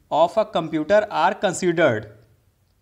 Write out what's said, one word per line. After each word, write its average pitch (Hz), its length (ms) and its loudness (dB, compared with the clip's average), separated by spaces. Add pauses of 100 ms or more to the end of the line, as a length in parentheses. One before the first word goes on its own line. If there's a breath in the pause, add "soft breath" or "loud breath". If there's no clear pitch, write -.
(120)
of 165 260 2
a 208 80 0 (100)
computer 160 440 0 (140)
are 160 200 2 (100)
considered 165 640 0 (760)